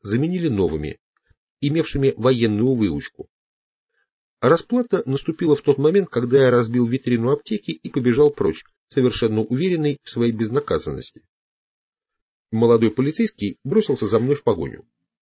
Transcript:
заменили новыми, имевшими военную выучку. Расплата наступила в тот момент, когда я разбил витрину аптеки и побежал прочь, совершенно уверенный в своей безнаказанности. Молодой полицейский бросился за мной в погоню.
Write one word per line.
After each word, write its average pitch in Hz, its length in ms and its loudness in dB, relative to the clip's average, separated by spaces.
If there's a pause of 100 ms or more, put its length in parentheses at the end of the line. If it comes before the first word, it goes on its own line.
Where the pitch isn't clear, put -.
заменили 160 460 -2
новыми, 80 500 -2 (640)
имевшими 143 560 0
военную 117 580 2
выучку. 90 540 -4 (1120)
Расплата 233 640 0
наступила 147 500 -2
в - 60 -10
тот 135 160 2
момент, 170 300 2
когда 123 360 2
я 127 60 4
разбил 120 360 2
витрину 120 440 -2
аптеки 165 420 -4
и - 160 -12
побежал 127 420 2
прочь, 92 340 -4 (240)
совершенно 117 540 0
уверенный 151 600 -2
в - 80 -18
своей 117 220 0
безнаказанности. 110 920 -4 (1300)
Молодой 113 400 4
полицейский 117 720 -4
бросился 143 440 -2
за 104 140 0
мной 131 140 0
в - 80 -12
погоню. 80 440 -4 (340)